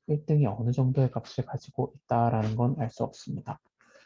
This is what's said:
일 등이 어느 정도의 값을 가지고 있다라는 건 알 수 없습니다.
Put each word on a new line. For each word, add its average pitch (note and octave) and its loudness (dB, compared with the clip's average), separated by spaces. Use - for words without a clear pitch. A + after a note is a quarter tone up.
일 D3+ -2
등이 D3 4
어느 A2+ -2
정도의 C3 2
값을 - -6
가지고 - -6
있다라는 A#2 0
건 A#2+ 0
알 A#2 -4
수 - -6
없습니다. - -10